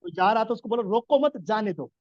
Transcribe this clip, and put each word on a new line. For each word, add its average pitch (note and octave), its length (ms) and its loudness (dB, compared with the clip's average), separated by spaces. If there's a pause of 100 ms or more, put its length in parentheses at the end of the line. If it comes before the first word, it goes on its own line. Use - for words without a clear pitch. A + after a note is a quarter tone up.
तो F3+ 60 -10
जा F#3+ 220 2
रहा A3+ 120 2
था, A3+ 80 -4
उसको A3+ 160 -8
बोलो, A#3 140 -2
रोको A3+ 360 2
मत, C#4+ 200 2
जाने G#3 340 -2
दो। D3 180 -8 (100)